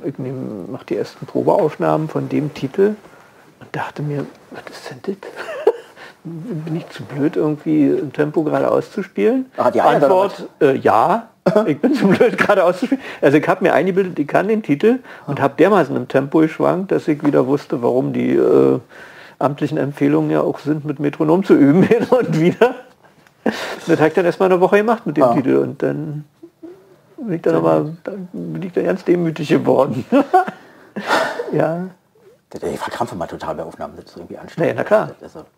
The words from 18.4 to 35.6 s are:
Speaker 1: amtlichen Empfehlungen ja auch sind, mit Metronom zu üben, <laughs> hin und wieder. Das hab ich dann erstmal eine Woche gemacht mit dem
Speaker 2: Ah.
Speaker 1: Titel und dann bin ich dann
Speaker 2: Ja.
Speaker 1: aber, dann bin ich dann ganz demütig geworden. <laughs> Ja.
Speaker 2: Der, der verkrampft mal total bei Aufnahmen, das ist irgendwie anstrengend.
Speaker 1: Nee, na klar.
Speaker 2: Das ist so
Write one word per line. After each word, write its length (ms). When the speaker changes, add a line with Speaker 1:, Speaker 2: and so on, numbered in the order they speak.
Speaker 1:
amtlichen 400
Empfehlungen 520
ja 100
auch 180
sind, 260
mit 140
Metronom 460
zu 100
üben, 280
<laughs> 20
hin 260
und 300
wieder. 340
Das 140
hab 80
ich 60
dann 120
erstmal 240
eine 100
Woche 180
gemacht 280
mit 100
dem 80
Speaker 2:
Ah. 100
Speaker 1:
Titel 240
und 240
dann 420
bin 140
ich 80
dann 120
Speaker 2:
Ja. 40
Speaker 1:
aber, 320
dann 280
bin 300
ich 100
dann 120
ganz 200
demütig 440
geworden. 640
<laughs> 40
Ja. 340
Speaker 2:
Der, 80
der 160
verkrampft 400
mal 100
total 280
bei 80
Aufnahmen, 340
das 100
ist 100
irgendwie 220
anstrengend. 360
Speaker 1:
Nee, 20
na 80
klar. 260
Speaker 2:
Das 80
ist 60
so 100